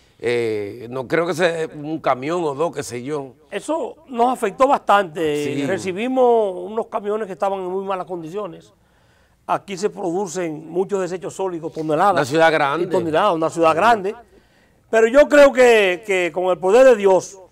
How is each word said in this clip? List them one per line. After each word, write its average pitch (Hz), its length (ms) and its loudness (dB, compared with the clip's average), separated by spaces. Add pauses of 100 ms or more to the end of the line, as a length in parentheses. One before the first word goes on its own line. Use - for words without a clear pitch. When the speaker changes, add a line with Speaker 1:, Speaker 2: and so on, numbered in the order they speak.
(180)
Speaker 1:
Eh, 113 720 -4
no 131 160 -8
creo 165 220 -4
que 180 40 -2
sea 165 440 -4
un 151 240 -10
camión 160 420 -2
o 147 120 -4
dos, 160 200 -4
qué 143 80 -8
sé 120 220 -12
yo. 139 300 -10 (180)
Speaker 2:
Eso 294 460 -6 (100)
nos 240 240 0
afectó 233 340 0
bastante. 170 800 0
Speaker 1:
Sí. 143 200 -4
Speaker 2:
Recibimos 208 920 0
unos 196 320 -8
camiones 208 400 -6
que 190 60 -12
estaban 196 260 -4
en 185 60 -8
muy 190 180 -6
malas 190 220 -6
condiciones. 170 680 -12 (760)
Aquí 185 300 -4
se 190 140 -4
producen 170 800 -6
muchos 190 320 -2
desechos 175 340 -8
sólidos, 170 380 -8
toneladas. 160 420 0
Speaker 1:
Una 147 100 0
ciudad 160 280 2
grande. 151 320 0
Speaker 2:
Y 185 60 -6
toneladas, 175 420 0
una 160 160 -2
ciudad 160 220 2
Speaker 1:
Sí. 151 60 2
Speaker 2:
grande. 208 380 2 (760)
Pero 226 160 4
yo 269 220 6
creo 285 240 8
que, 220 520 4
que 180 300 -2
con 185 120 -2
el 180 120 0
poder 196 260 6
de 254 120 8
Dios 190 420 2 (140)